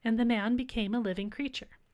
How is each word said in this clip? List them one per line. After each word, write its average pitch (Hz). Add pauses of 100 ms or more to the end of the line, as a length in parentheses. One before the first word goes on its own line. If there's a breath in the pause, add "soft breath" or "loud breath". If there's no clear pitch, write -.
and 226
the 240
man 226
became 226
a 240
living 196
creature. - (140)